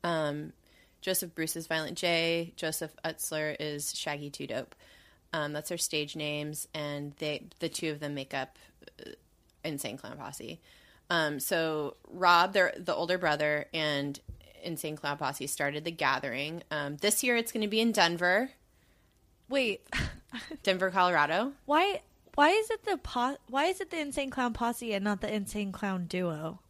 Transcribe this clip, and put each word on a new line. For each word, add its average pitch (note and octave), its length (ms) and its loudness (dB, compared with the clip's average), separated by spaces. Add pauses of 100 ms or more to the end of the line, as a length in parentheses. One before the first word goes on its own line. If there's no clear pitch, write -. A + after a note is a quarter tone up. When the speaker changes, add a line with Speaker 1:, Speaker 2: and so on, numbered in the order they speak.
Speaker 1:
Um, D#3 500 -2 (480)
Joseph F3+ 320 -2
Bruce E3 220 -4
is E3 120 -8
Violent D#3+ 300 -2
J. E3+ 600 2
Joseph D#3 460 -4
Utzler D#3 560 -4
is D3 380 -6
Shaggy D3 320 -6
Two C#3 180 -10
Dope. - 280 -6 (580)
Um, D3+ 200 -2
that's D3 160 -6
their F3 80 -4
stage D3+ 400 -2
names, D3+ 560 -4
and D3 440 -6
they, D3+ 300 -4 (120)
the E3 100 -2
two D#3+ 220 -4
of D3 100 -8
them D3 120 -4
make C3+ 200 -8
up, C3 240 -6 (480)
uh, - 60 -12 (520)
Insane C#3 340 -6
Clown A#2 200 -12
Posse. - 420 -12 (500)
Um, D3+ 300 2
so D#3+ 560 0 (140)
Rob, F3+ 440 6
their, F#3 240 6
the F3 180 -2
older F3 220 2
brother, D3+ 560 2
and C#3+ 460 0 (440)
Insane D#3+ 320 -6
Clown D3 220 -4
Posse C#3 300 -4
started D3 380 -2
the E3+ 60 -2
Gathering. C#3+ 800 0
Um, D3 260 -2
this G#3 260 2
year B3 120 4
it's A#3 160 0
gonna G#3+ 160 0
be A3 140 2
in A3+ 100 4
Denver. F3+ 580 4 (1000)
Speaker 2:
Wait. B3 360 0 (380)
<laughs> - 400 -14
Speaker 1:
Denver, F#3 260 2
Colorado. F3+ 640 4 (120)
Speaker 2:
Why, F4 360 4 (340)
why D4 140 8
is A4 200 4
it A4 160 -4
the F#4+ 120 0
po-, B3+ 400 -2 (120)
why C#4 160 2
is F#4+ 160 0
it - 100 -8
the E4+ 80 -4
Insane C#4 300 -4
Clown B3 240 0
Posse A#3 400 -2
and G3 100 0
not G#3 180 0
the G#3+ 120 -2
Insane G3+ 380 -2
Clown F#3+ 360 -2
Duo? E3+ 520 -2 (100)